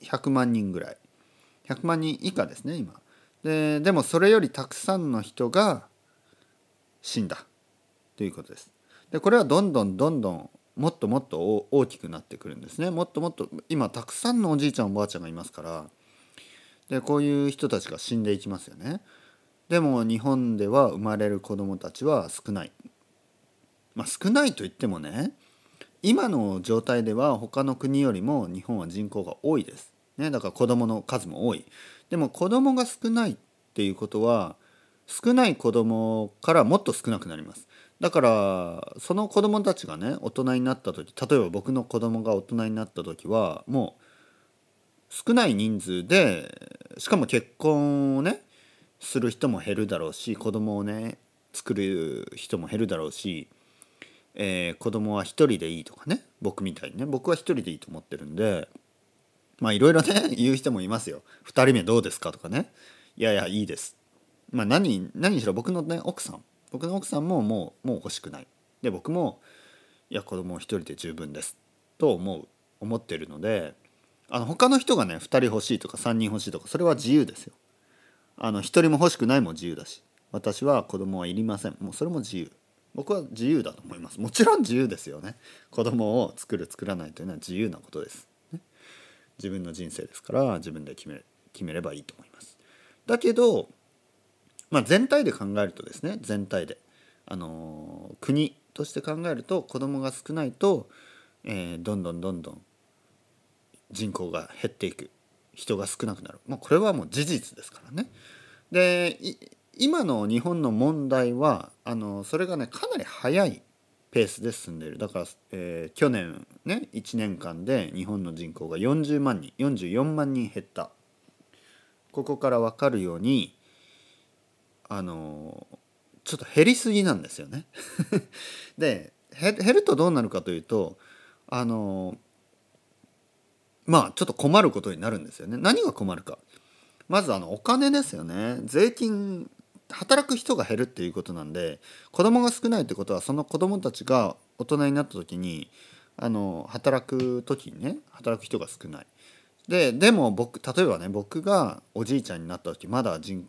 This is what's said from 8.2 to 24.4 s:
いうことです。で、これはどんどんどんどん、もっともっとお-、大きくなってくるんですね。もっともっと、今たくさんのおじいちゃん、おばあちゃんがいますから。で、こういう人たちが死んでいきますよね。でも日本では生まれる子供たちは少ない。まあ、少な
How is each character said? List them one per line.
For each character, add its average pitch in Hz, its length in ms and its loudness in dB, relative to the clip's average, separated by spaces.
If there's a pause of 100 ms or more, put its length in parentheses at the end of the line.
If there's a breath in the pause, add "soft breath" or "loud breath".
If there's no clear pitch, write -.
い 95 40 0
う - 40 -8
こ - 100 -14
と - 100 -20
で - 60 -20
す。 - 120 -20 (400 soft breath)
で、 156 80 -2
こ 196 120 2
れ 240 80 8
は 208 60 4
ど 151 180 6
ん 190 100 2
ど 120 120 4
ん 95 120 -2
ど 139 140 4
ん 151 100 0
ど 98 120 0
ん、 - 180 -10 (260)
も 147 120 0
っ - 100 -4
と 104 100 -2
も 123 100 2
っ 131 80 -6
と - 120 -6
お-、 101 320 0
大 135 160 6
き - 120 -10
く 82 120 -12
な 80 80 -10
っ - 40 -18
て - 140 -18
く - 120 -14
る 76 80 -12
ん - 40 -16
で - 80 -16
す - 100 -14
ね。 175 120 -2
も 170 140 -2
っ 175 60 -10
と 156 120 -4
も - 60 -2
っ - 60 -10
と、 - 140 -6 (220)
今 139 180 0
た 117 160 -10
く - 80 -16
さ 240 200 -2
ん 240 100 2
の 175 80 2
お 151 80 2
じ 143 100 2
い 131 40 -2
ち - 80 -2
ゃ - 20 2
ん、 101 60 0
お - 20 -2
ば 101 140 0
あ 98 40 -2
ち - 80 -10
ゃ - 20 -8
ん 87 40 -10
が 82 60 -10
い 82 40 -10
ま 85 120 -10
す - 80 -18
か - 100 -14
ら。 80 240 -10 (1040 soft breath)
で、 131 100 -2
こ 147 160 2
う 147 60 4
い 143 260 2
う - 20 -2
人 135 180 -2
た 110 120 0
ち - 100 -10
が 80 80 -10
死 - 180 -4
ん 113 60 0
で 104 100 4
い 98 60 0
き 101 120 -10
ま 92 80 -6
す - 100 -18
よ - 80 -20
ね。 131 240 -8 (720 soft breath)
で 170 100 6
も 131 240 4
日 113 160 0
本 123 380 2
で 101 100 2
は 127 220 6
生 80 80 -4
ま 107 180 0
れ 104 140 2
る 101 100 -2
子 104 160 -6
供 98 220 -4
た 82 120 -12
ち - 140 -8
は 127 240 2
少 - 240 -8
な 95 120 -4
い。 - 80 -16 (1200)
ま 120 80 -4
あ、 - 20 -10
少 - 240 -2
な 285 140 6